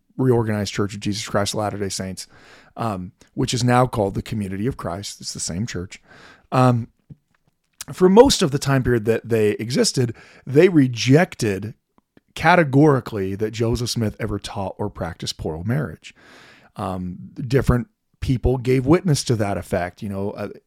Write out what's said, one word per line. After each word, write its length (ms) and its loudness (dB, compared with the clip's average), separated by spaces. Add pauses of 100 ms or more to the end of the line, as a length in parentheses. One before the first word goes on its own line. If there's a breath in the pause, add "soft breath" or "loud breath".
(160)
reorganized 580 2
Church 200 -2
of 60 -10
Jesus 280 -6
Christ 260 -2
of 60 -4
Latter-day 300 -4
Saints, 380 -8 (480 soft breath)
um, 380 -6 (200)
which 200 -4
is 100 -2
now 240 4
called 280 -2
the 60 -4
Community 460 -6
of 100 -4
Christ, 440 -10
it's 120 -12
the 60 -12
same 260 -6
church, 360 -10 (500 loud breath)
um, 380 2 (1040)
for 160 4
most 320 6
of 100 2
the 80 -2
time 240 2
period 220 0
that 240 0
they 220 2
existed, 640 -2 (300 loud breath)
they 240 6
rejected 1080 2 (600)
categorically 1000 4
that 160 -4
Joseph 380 -2
Smith 300 -2
ever 180 -4
taught 400 -8
or 120 -6
practiced 480 -8
plural 260 -6
marriage. 500 -6 (600 soft breath)
Um, 420 -6 (160)
different 540 0 (320)
people 380 0
gave 280 0
witness 400 2
to 120 0
that 200 -2
effect. 460 -4
You 60 -6
know, 220 -4
uh, 180 -10 (180)